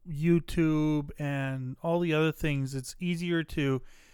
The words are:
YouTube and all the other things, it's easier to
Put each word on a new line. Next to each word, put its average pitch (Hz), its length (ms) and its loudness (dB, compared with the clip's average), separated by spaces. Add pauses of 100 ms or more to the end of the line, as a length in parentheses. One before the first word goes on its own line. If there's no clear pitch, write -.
YouTube 156 1120 2
and 135 640 -4
all 170 180 0
the 170 140 2
other 156 180 4
things, 139 440 -2
it's 131 240 -8
easier 175 440 0
to 139 380 0 (320)